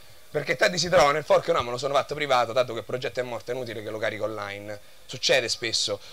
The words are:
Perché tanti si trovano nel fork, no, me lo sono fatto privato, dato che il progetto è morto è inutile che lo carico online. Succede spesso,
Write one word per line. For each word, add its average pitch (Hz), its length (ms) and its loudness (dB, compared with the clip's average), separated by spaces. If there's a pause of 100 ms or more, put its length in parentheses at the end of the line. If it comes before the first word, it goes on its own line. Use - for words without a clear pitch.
(280)
Perché 156 280 -2
tanti 190 200 2
si 175 140 -2
trovano 156 220 8
nel 151 120 0
fork, - 240 4
no, 165 140 4
me 120 80 -2
lo 120 80 -4
sono 139 160 -2
fatto 139 200 2
privato, 131 380 2
dato 120 220 2
che 113 60 -4
il 104 40 -10
progetto 127 360 -4
è - 20 0
morto 120 300 -6
è - 20 -2
inutile 113 280 -6
che 107 60 -8
lo 107 80 -6
carico 107 280 -2
online. 104 540 -6 (280)
Succede 127 420 2
spesso, 107 500 -2 (140)